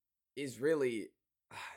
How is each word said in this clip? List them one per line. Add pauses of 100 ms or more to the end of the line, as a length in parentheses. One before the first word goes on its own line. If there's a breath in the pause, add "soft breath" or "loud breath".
(340)
is
really, (440)
ah, (200 loud breath)